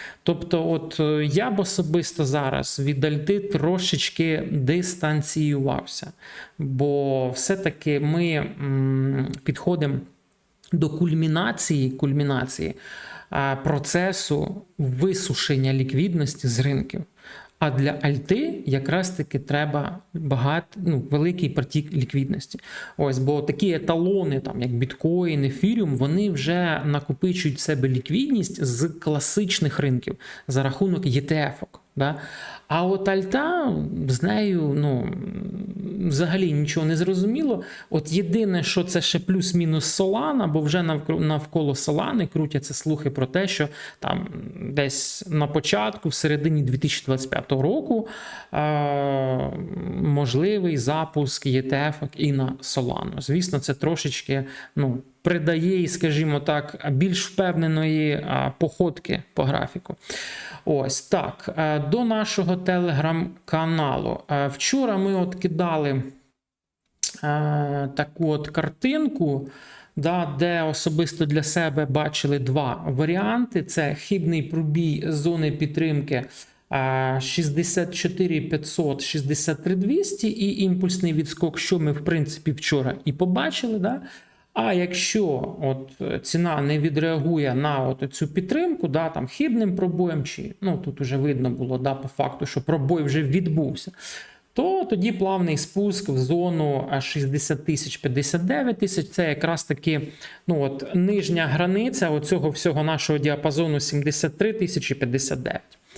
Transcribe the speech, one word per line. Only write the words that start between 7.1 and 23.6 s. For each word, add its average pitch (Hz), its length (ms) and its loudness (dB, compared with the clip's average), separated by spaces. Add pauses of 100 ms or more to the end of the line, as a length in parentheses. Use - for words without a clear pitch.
все-таки 151 680 0
ми, 165 320 2 (280)
м, 135 680 0 (160)
підходимо 147 500 0 (800)
до 156 180 2
кульмінації, 156 1000 0
кульмінації, 135 840 -2 (560)
а, 139 260 0
процесу 151 1040 0 (160)
висушення 139 920 0
ліквідності 135 760 0
з 117 120 2
ринків. 139 420 0 (560)
А 156 120 2
для 139 200 2
альти 151 760 0
якраз 139 440 0
таки 151 280 -4
треба 147 600 -2 (160)
багат-, 147 600 0
ну, 165 340 0
великий 160 380 2
потік 147 440 -2
ліквідності. 139 640 -2 (380)
Ось, 135 220 0
бо 143 240 2
такі 175 300 2